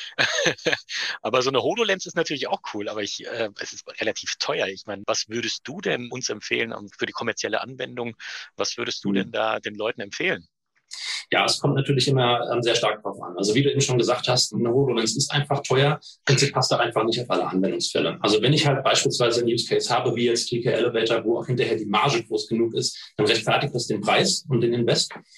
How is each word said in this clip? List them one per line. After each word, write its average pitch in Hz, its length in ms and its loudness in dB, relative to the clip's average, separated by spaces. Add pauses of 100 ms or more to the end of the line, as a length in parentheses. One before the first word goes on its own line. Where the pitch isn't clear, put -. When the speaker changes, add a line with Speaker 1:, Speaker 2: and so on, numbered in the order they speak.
(160)
Speaker 1:
<laughs> - 1040 -2
Aber 123 220 2
so 131 80 0
eine 131 100 2
HoloLens 190 460 0
ist 165 100 -12
natürlich 160 320 -2
auch - 140 -4 (100)
cool, 107 160 -6
aber 107 140 -6
ich, 107 240 -6
äh, 113 240 -4 (100)
es - 140 -10
ist - 100 -14 (160)
relativ - 380 -4
teuer. 143 300 -2
Ich 95 180 -10
meine, 101 200 -8
was - 220 -2
würdest 113 360 -4
du 175 180 -12
denn 131 280 -2
uns 131 200 -6
empfehlen, 117 420 -4
ähm, 104 240 -10
für - 80 -6
die 104 80 -4
kommerzielle 107 480 -4
Anwendung? 123 560 -8 (400)
Was 101 220 -4
würdest - 260 -6
du 101 60 0
Speaker 2:
Hm. 98 60 2
Speaker 1:
denn 98 160 -2
da 110 280 0
den 104 140 -8
Leuten 107 260 -4
empfehlen? 104 480 -4 (800)
Speaker 2:
Ja, 98 160 2
es - 120 0
kommt 139 160 2
natürlich 135 320 2
immer, 123 320 4 (140)
ähm, 120 100 0
sehr 113 120 2
stark 107 280 0
drauf 98 180 -8
an. 87 160 -10
Also 104 180 2
wie 135 80 6
du 139 80 2
eben 131 100 2
schon 127 180 2
gesagt 117 300 2
hast, 123 260 2
eine 120 160 0
HoloLens 117 460 2
ist 139 160 -2
einfach 143 300 0
teuer 143 360 2 (300)
und 139 100 6
sie 139 120 4
passt - 200 0
da 127 60 4
einfach 117 260 0
nicht 113 180 0
auf - 100 -6
alle 92 160 0
Anwendungsfälle. - 760 0
Also 107 220 4
wenn 135 100 6
ich 151 140 4
halt 139 180 2
beispielsweise 117 560 2
einen 117 120 2
Use 120 140 0
Case 107 260 0
habe, 120 220 2
wie 120 120 2
jetzt 117 220 2
T 120 120 0
K 117 100 0
Elevator, 113 540 2
wo 117 160 2
auch - 60 -8
hinterher 117 300 2
die 107 100 -4
Marge 110 360 2
groß 107 240 -4
genug 113 280 0
ist, - 420 -4
dann 107 100 4
rechtfertigt 117 480 2
das 117 120 -2
den 104 160 -2
Preis 156 460 2
und 123 120 2
den 117 140 2
Invest. 113 380 2 (260)